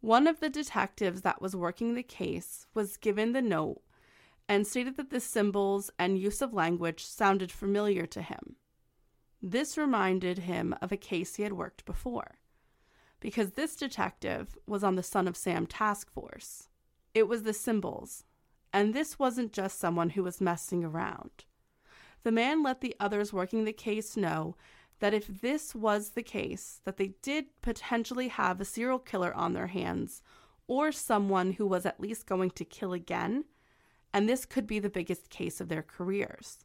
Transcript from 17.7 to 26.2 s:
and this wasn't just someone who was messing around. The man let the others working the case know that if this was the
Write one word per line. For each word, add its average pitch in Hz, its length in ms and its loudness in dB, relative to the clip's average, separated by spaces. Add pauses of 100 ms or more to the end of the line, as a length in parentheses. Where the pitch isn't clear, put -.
and 208 200 4
this 302 240 -2
wasn't 247 360 0
just 190 260 -2
someone 170 320 2
who 190 120 0
was 180 180 -2
messing 175 420 0
around. - 640 -6 (800)
The 233 80 2
man 254 300 4
let 262 200 0
the 254 180 -4
others 208 320 0
working 202 320 0
the 214 80 0
case 214 460 -4
know 165 400 0 (420)
that 202 140 2
if 208 140 0
this 247 460 -2
was 208 360 0
the 240 140 -6